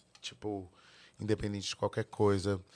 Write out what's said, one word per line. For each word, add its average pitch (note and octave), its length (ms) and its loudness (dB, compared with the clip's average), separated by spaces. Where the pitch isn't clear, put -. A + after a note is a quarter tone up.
tipo, G2+ 500 -8
independente G#2 500 -2
de - 60 -6
qualquer G#2+ 300 -2
coisa, G2 560 2